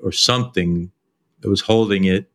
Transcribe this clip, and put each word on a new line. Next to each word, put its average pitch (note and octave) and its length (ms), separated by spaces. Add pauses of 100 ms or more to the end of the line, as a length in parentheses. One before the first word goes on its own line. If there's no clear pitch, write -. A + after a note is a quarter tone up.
or F#2+ 80
something F2+ 800 (480)
that G2+ 100
was G2 120
holding G#2 420
it F#2+ 320